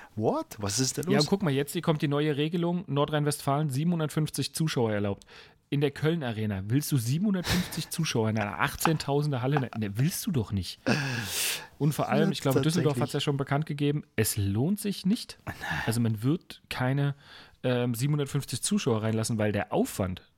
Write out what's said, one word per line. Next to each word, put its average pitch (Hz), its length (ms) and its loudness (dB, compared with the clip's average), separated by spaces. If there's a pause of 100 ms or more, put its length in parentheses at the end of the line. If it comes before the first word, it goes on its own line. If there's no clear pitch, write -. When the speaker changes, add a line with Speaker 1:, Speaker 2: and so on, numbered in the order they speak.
(160)
Speaker 1:
What? 185 420 -2
Was 156 220 -2
ist 131 180 0
da - 60 -2
los? 180 100 0
Speaker 2:
Ja, 143 60 4
und 151 80 2
guck 202 160 0
mal, 147 100 2
jetzt 143 300 -2
kommt 156 180 2
die 156 60 2
neue 147 280 2
Regelung, 170 520 0
Nordrhein-Westfalen, 147 840 0
siebenhundertfünfzig 156 840 0
Zuschauer 127 380 2
erlaubt. 101 320 0 (460)
In 143 120 0
der 143 100 2
Köln 156 320 0
Arena, 107 420 -2
willst 127 260 0
du 147 60 4
siebenhundertfünfzig 175 920 0
Zuschauer 120 400 0
in 110 80 0
einer 101 220 -2
achtzehntausender 143 840 0
Halle? 131 340 0
Ne, 104 200 -2
willst 143 280 0
du 220 60 -2
doch 123 200 0
nicht. 95 280 -4 (1000)
Und 147 160 2
vor - 160 -2
allem, 151 200 4
Speaker 1:
Ja, - 20 2
Speaker 2:
ich 139 100 -6
glaube, 135 200 2
Düsseldorf 156 320 2
Speaker 1:
tatsächlich. 123 100 0
Speaker 2:
hat's 135 100 -2
ja 147 80 -2
schon 139 160 0
bekannt 139 300 0
gegeben, 147 360 0 (120)
es 110 200 0
lohnt 107 440 2
sich - 260 -4
nicht. - 320 0 (480)
Also 113 160 0
man 110 220 0
wird - 460 -2
keine, 139 460 0 (500)
ähm, 123 300 2
siebenhundertfünfzig 139 640 -2
Zuschauer 123 420 2
reinlassen, 110 340 0
weil 104 160 2
der 101 180 -2
Aufwand, 104 500 -2 (160)